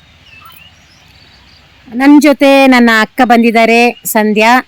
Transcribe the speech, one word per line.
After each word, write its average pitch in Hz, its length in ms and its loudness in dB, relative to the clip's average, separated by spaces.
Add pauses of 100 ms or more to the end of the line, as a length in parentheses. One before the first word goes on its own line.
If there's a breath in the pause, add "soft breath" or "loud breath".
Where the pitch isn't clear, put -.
(2000)
ನನ್ 285 160 4 (100)
ಜೊತೆ 277 240 0 (240)
ನನ್ನ 240 160 0 (140)
ಅಕ್ಕ - 180 -6 (100)
ಬಂದಿದ್ದಾರೆ 233 500 0 (340)
ಸಂಧ್ಯಾ, 214 360 -2 (160)